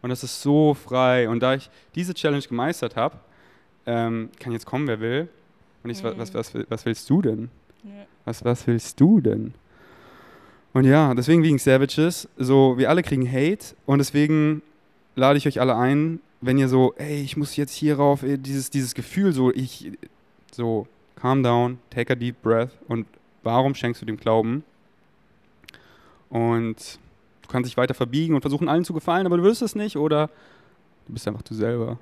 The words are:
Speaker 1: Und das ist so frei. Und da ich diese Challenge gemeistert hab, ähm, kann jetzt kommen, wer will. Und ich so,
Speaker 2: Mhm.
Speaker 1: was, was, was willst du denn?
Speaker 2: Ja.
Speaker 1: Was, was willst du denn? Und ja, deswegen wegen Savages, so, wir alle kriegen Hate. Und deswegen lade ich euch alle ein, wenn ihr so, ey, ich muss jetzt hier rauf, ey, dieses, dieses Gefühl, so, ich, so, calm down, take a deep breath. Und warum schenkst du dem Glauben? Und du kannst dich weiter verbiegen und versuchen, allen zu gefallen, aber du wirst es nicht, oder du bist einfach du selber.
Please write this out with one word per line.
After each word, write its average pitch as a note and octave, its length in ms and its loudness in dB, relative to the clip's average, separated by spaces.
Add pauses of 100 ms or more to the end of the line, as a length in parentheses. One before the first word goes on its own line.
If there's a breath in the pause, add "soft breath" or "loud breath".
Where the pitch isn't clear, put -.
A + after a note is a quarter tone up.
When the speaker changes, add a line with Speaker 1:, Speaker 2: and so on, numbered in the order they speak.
Speaker 1:
Und B2 80 -6
das B2+ 140 -8
ist - 180 -12
so D3 320 4
frei. B2+ 540 0
Und A#2 120 -2
da B2+ 140 2
ich - 160 -8 (240 soft breath)
diese F3 200 -6
Challenge C#3+ 280 -2
gemeistert B2 540 -6
hab, A#2+ 320 -4 (580 soft breath)
ähm, A#2 440 -4 (100)
kann A#2+ 120 -8
jetzt A2+ 140 -8
kommen, C#3 220 -4
wer A2 100 -4
will. B2+ 300 -4 (560)
Und A#2+ 60 -8
ich A2+ 80 -10
so, A#2 100 -6
Speaker 2:
Mhm. G2 100 -8
Speaker 1:
was, G#2 160 -10
was, A2+ 180 -8 (160)
was A2+ 180 -8
willst - 240 -6
du F3+ 120 4
denn? A2+ 280 -4 (340)
Speaker 2:
Ja. G3+ 220 -20 (180)
Speaker 1:
Was, - 200 -10
was A#2+ 220 -2
willst A#2 320 -2
du F#3 220 6
denn? A2 320 -2 (1200 soft breath)
Und C3 120 4
ja, C#3 300 6
deswegen D3 300 4
wegen D3 140 4
Savages, C#3 680 2 (100)
so, C3 420 6
wir B2 100 2
alle E3+ 140 2
kriegen B2+ 280 -2
Hate. D3 460 -2 (100)
Und C#3 120 4
deswegen D3+ 640 0 (520)
lade C3+ 240 4
ich C#3 80 -2
euch C#3 140 -2
alle B2+ 160 2
ein, D3 420 0 (220)
wenn C3 180 2
ihr C3 100 2
so, B2+ 280 4
ey, D3 240 -6
ich C#3 160 -8
muss D3 200 -6
jetzt D3 180 -4
hier D3+ 240 0
rauf, C#3+ 260 2
ey, C#3 140 -2
dieses, C3+ 320 -6
dieses C3 240 -4
Gefühl, F#3 380 -2
so, B2+ 200 2
ich, B2 400 -8 (580)
so, A#2 380 -4 (260)
calm C3+ 300 0
down, A#2+ 340 0 (120)
take A#2+ 240 -4
a - 20 -2
deep A#2+ 260 -8
breath. A2+ 280 2 (180)
Und A2+ 180 -4 (380)
warum C3 300 0
schenkst A#2+ 280 -6
du A2 40 -10
dem A2 100 -6
Glauben? A2+ 480 0 (1700 soft breath)
Und A#2 680 -2 (440)
du - 60 -20
kannst B2+ 220 -4
dich - 60 -8
weiter B2+ 180 0
verbiegen D3 400 -2
und C3 60 2
versuchen, D3 280 -4
allen E3 160 2
zu - 100 -8
gefallen, F3 320 -2
aber F3 100 2
du F3 80 2
wirst A#3 180 4
es A3 120 -4
nicht, G#3 220 -6
oder D3+ 320 0 (800 soft breath)
du - 60 -16
bist - 160 -8
einfach G#2 140 -10
du - 120 -14
selber. A#2 480 -4